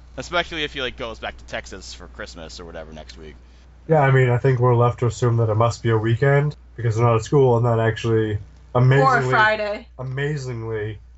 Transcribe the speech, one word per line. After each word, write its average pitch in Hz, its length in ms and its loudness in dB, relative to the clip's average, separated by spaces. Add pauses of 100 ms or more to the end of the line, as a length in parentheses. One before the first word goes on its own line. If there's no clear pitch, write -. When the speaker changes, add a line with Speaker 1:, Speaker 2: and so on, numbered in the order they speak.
(160)
Speaker 1:
Especially 170 480 -6
if 147 100 -8
he, 143 80 -8
like, 123 140 -6
goes 113 240 -10
back 104 200 -10
to - 40 -20
Texas 104 500 -12
for 90 140 -18
Christmas 85 540 -14
or - 20 -14
whatever 82 300 -14
next 78 240 -18
week. 78 180 -18 (520)
Speaker 2:
Yeah, 156 140 4
I 135 100 4
mean, 131 180 4
I 120 80 2
think 127 220 2
we're 123 160 4
left 120 240 2
to 120 80 0
assume 117 300 0
that 113 120 2
it 107 60 0
must 117 260 0
be 117 80 -2
a 113 80 2
weekend, 139 580 2 (200)
because 110 200 -2
they're 113 100 0
not 117 100 4
at 107 80 0
school, 131 340 4
and 117 80 2
then 117 140 2
actually, 110 580 0 (380)
amazingly, 127 360 6
Speaker 3:
Or 247 60 2
a - 120 2
Friday. 214 580 0 (100)
Speaker 2:
amazingly, 127 1040 -6 (180)